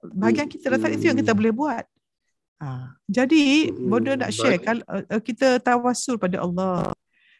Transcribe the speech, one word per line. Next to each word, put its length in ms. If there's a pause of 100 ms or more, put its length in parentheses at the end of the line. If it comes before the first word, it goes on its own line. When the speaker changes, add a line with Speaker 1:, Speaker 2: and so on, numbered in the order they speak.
Speaker 1:
bahagian 420
kita 220
lah 100
tadi, 220
itu 100
yang 80
kita 140
Speaker 2:
Hmm. 100
Speaker 1:
boleh 100
buat. 300 (800)
Ha, 320 (160)
jadi, 640
Speaker 2:
Hmm, 160
Speaker 1:
Bonda 240
nak 160
share, 240
Speaker 2:
baik. 80
Speaker 1:
kalau, 240
uh, 240
uh, 80
kita 400
tawassul 560
pada 240
Allah. 560 (440)